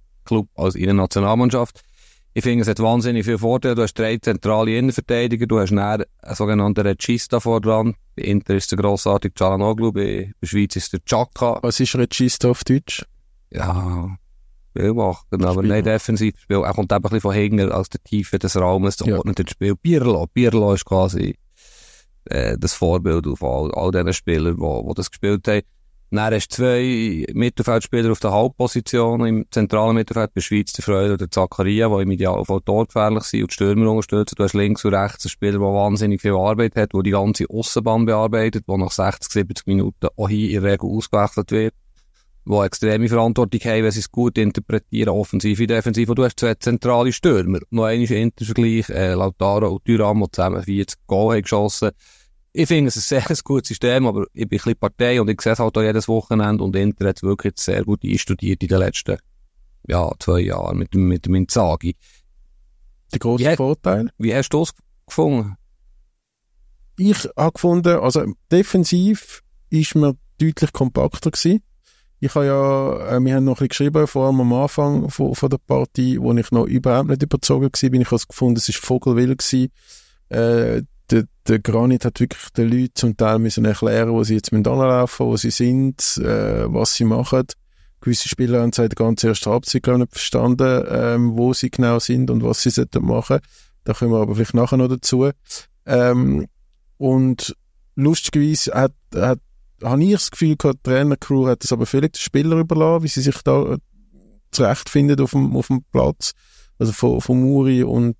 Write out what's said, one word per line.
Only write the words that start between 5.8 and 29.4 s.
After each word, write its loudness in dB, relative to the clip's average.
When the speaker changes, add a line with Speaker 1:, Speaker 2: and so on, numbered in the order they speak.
Speaker 1:
sogenannten 0
Regista -2
vor 0
dran. 0
Bei -10
Inter 0
ist -2
der -2
grossartige 0
Çalhanoğlu, 0
bei, -4
bei -4
der -8
Schweiz 0
ist -8
der -6
Xhaka. -2
Speaker 2:
Was -2
ist 0
Regista 0
auf -2
Deutsch? -2
Speaker 1:
Ja, -4
Spielmacher, -2
aber -2
Speaker 2:
Spielmacher. 0
Speaker 1:
nein, 0
Defensivspiel. -2
Er -2
kommt -2
eben 2
ein -4
bisschen -2
von -2
hinten 0
aus -4
der -12
Tiefe -2
des -4
Raumes, 0
Speaker 2:
Ja. 0
Speaker 1:
ordnet -2
das -4
Spiel. -2
Pirlo, 2
Pirlo 2
ist -2
quasi, 0
äh, -2
das -4
Vorbild 0
auf -6
all, -2
all -2
diesen 0
Spielern, -2
die, -4
die -6
das -8
gespielt -2
haben. 0
Dann 0
hast -4
du -12
zwei 0
Mittelfeldspieler 0
auf 0
der -2
Halbposition, 0
im 0